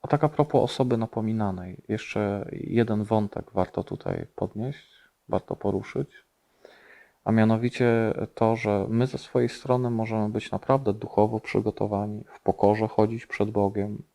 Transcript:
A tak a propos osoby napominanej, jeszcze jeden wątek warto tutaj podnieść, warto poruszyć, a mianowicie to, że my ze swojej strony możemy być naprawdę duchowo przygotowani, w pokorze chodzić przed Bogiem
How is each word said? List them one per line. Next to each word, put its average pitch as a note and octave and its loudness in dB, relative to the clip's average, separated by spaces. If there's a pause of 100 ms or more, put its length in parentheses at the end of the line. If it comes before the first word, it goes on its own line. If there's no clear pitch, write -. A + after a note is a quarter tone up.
A - -10
tak D3 2
a D3+ 4
propos D3 4
osoby B2+ 0
napominanej, A2 -4
jeszcze G#2 -2
jeden A2 0
wątek G#2+ -2
warto F#2 -2
tutaj - -6 (100)
podnieść, A2 -6 (380)
warto - -4
poruszyć, - -6 (1000)
a A2 0
mianowicie A2+ 2 (200)
to, A2+ 2
że G#2 0
my A#2 2
ze C3 -6
swojej A#2+ 0
strony B2 -2
możemy A2 -2
być G#2+ -4
naprawdę C3 0
duchowo G#2+ 0
przygotowani, G#2 -2
w - -20
pokorze G#2 4
chodzić A2+ 2
przed G#2 -2
Bogiem G#2 -2 (120)